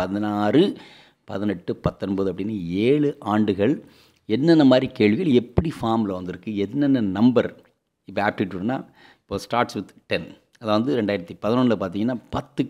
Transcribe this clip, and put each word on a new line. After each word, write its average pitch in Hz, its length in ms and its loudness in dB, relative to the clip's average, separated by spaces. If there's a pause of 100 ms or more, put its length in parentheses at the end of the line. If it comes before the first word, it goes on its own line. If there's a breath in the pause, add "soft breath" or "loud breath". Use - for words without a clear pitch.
பதினாறு, 104 640 2 (640 loud breath)
பதினெட்டு, 101 480 -4
பத்தொன்பது 95 560 -2
அப்படின்னு 98 260 -6 (300)
ஏழு 147 240 2 (220)
ஆண்டுகள் 104 420 2 (520 soft breath)
என்னென்ன 151 360 4
மாதிரி 131 220 6 (120)
கேள்விகள் 120 420 4
எப்படி 156 340 -2
ஃபார்மில் 110 420 -2
வந்திருக்கு, 90 340 -10 (140)
என்னென்ன 135 360 0 (160)
நம்பர். 113 320 4 (600)
இப்போ 101 140 -6
ஆப்டிடியூட்னா, 104 540 -2 (440 soft breath)
இப்போ - 220 -10
starts 120 340 -2
with 98 140 -10 (200)
ten. 87 120 -2 (400)
அதாவது 113 340 0
ரெண்டாயிரத்தி 101 380 -4 (100)
பதினொன்றில் 117 380 2
பார்த்தீங்கன்னா 101 340 -4 (140)
பத்து - 400 -6